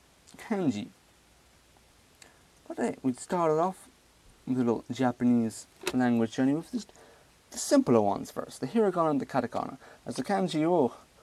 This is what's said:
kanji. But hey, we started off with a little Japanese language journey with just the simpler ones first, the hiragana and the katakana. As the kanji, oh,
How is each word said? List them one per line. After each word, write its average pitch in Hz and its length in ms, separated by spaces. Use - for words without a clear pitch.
kanji. 147 520
But 339 120
hey, 226 240
we 131 100
started 160 480
off 185 280
with 127 100
a 131 40
little 117 300
Japanese 120 760
language 120 400
journey 135 220
with - 180
just 226 200
the - 80
simpler 269 420
ones 101 300
first, - 300
the - 60
hiragana 180 440
and 139 100
the - 60
katakana. - 500
As 123 100
the - 80
kanji, 180 400
oh, 160 300